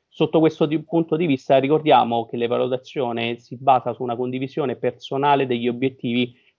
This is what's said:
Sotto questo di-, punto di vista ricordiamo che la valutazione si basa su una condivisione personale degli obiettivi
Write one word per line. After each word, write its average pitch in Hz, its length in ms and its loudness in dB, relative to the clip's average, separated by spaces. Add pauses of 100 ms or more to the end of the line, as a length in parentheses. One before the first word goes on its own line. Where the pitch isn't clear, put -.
Sotto 160 320 0
questo 160 260 2
di-, 151 160 -2
punto 165 320 -2
di 165 120 0
vista 139 320 2
ricordiamo 131 680 2
che - 100 -10
la 117 120 -2
valutazione 120 920 -4
si - 180 -18
basa 127 360 2
su 113 100 -12
una 120 140 -4
condivisione 127 580 -4
personale 139 720 -2
degli 123 220 -2
obiettivi 123 680 -4 (220)